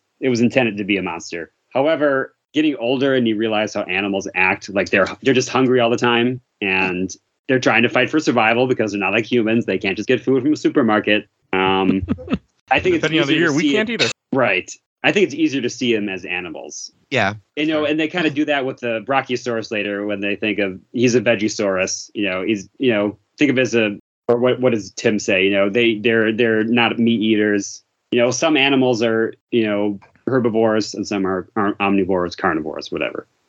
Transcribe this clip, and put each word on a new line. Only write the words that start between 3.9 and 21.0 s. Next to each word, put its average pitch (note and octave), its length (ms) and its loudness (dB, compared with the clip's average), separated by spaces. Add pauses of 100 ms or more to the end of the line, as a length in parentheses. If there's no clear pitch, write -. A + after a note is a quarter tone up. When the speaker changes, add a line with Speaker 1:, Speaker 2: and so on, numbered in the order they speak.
Speaker 1:
act, F#2 360 0
like, F#2+ 180 -2
they're, F#2+ 180 2 (160)
they're C3 120 2
just B2+ 160 0
hungry B2+ 280 2
all A#2 120 2
the A#2+ 80 0
time B2 420 0 (220)
and F#2 520 -2 (340)
they're C3 120 2
trying A2+ 220 2
to A#2+ 80 4
fight B2+ 180 0
for D#3 100 0
survival A#2+ 480 2
because A2+ 260 0
they're G2+ 80 -2
not F#2+ 120 -2
like A2 180 -2
humans. A#2 360 2
They F#2+ 100 -2
can't F#2+ 200 -2
just G#2 120 -6
get B2 140 2
food C3 200 0
from D3 120 2
a - 20 -8
supermarket. G#2+ 720 2 (240)
Um, F#2+ 540 2 (300)
Speaker 2:
<laughs> - 340 -10
Speaker 1:
I C#3 100 2
think F3+ 160 2
it's B2+ 60 -2
Speaker 2:
Depending D#3 180 2
on C#3 60 2
the D3+ 80 2
Speaker 1:
easier D#3+ 60 2
Speaker 2:
year, E3+ 80 2
Speaker 1:
to D3 60 2
Speaker 2:
we D#3+ 80 0
Speaker 1:
see C#3+ 120 2
Speaker 2:
can't G#3+ 160 0
Speaker 1:
it G#3+ 100 -4
Speaker 2:
either. A#2 100 0 (220)
Speaker 1:
Right. G#2+ 400 0 (320)
I D3+ 80 2
think G3+ 140 4
it's C#3 80 -4
easier C#3+ 260 0
to A#2+ 100 -4
see A#2 240 -2
them G#2 140 -4
as F#2 160 -10
animals. D#2+ 680 -12 (200)
Speaker 3:
Yeah. A2 240 0 (220)
Speaker 1:
You D3+ 100 -2
know, D3+ 160 0
Speaker 3:
Sure. D3 80 -2
Speaker 1:
and D#3 100 -2
they D#3+ 80 -2
kinda E3 220 -2
do C#3+ 160 -2
that C#3+ 180 0
with C3+ 160 -6
the A2+ 260 -4
Brachiosaurus B2 640 -4
later G#2 360 -2
when G2+ 140 -4
they G2+ 140 -2
think G#2 240 -4
of, F#2+ 220 -2 (120)
he's A#2+ 220 2